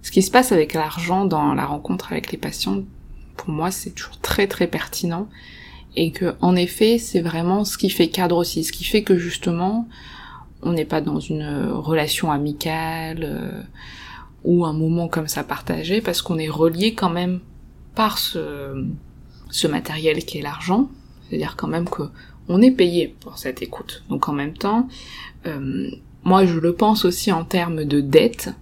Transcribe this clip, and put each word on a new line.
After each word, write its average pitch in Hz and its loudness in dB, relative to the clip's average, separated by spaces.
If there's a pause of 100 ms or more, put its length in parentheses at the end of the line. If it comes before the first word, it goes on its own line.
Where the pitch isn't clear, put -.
ce - -12
qui - 6
se 190 2
passe 254 6
avec 156 4
l'argent 170 0
dans 151 2
la 131 0
rencontre 147 -4
avec - -6
les - -8
patients, 196 -4 (520)
pour - -8
moi, 156 -2
c'est - -8
toujours - -14
très, - 2
très 185 0
pertinent. 170 -4 (680)
Et 160 0
que, 175 -2
en 180 4
effet, 214 4
c'est 196 0
vraiment 175 0
ce - -6
qui 196 2
fait 165 2
cadre 175 2
aussi. 170 0
Ce - -6
qui - -10
fait 214 2
que, 190 4
justement, 180 -2 (760)
on 170 0
n'est 160 0
pas 156 0
dans 151 -2
une 151 -4 (280)
relation 156 0
amicale, 160 -2
euh, - -6 (840)
ou 175 6
un 156 0
moment 165 0
comme 160 -2
ça 147 -4
partagé, 160 -2
parce 185 -2
qu'on 165 -2
est 156 -2
relié 165 2
quand 190 0
même 180 -2 (540)
par 220 2
ce, 143 -6 (640)
ce - -2
matériel 156 0
qui - -10
est 143 -8
l'argent. 180 0 (400)
C'est-à-dire 151 -4
quand - -6
même 170 -2
que - -4 (440)
on 185 6
est 254 12
payé 175 2
pour - -16
cette 131 -8
écoute. - -12
Donc 139 -2
en - -2
même 143 -4
temps, 226 0 (640)
euh, 139 -4 (320)
moi 185 8
je 170 2
le 170 2
pense 214 4
aussi 180 2
en 170 0
termes 170 -2
de 143 2
dette 156 4 (120)